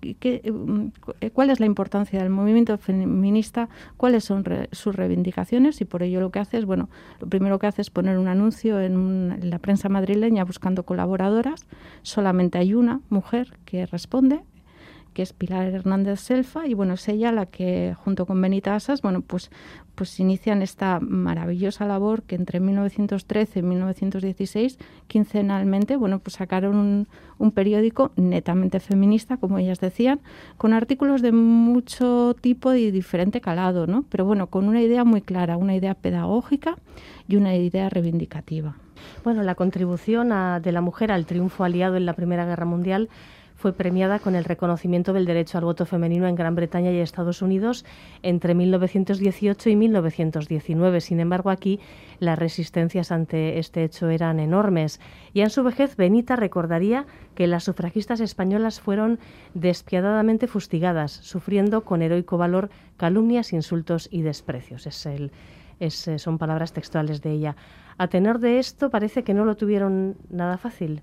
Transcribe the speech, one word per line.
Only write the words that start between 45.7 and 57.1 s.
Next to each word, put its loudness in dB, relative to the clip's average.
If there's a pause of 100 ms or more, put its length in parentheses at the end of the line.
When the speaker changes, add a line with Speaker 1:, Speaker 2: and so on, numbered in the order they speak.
Speaker 2:
femenino 0
en 0
Gran 0
Bretaña 0
y 2
Estados -2
Unidos 0 (360)
entre 0
mil 4
novecientos 0
dieciocho 0
y 6
mil 4
novecientos 0
diecinueve. 0
Sin 0
embargo, 0
aquí 0 (400)
las 0
resistencias -2
ante -2
este -4
hecho -2
eran 0
enormes. 0 (320)
Y 0
en 4
su 0
vejez, 0
Benita 2
recordaría 0 (280)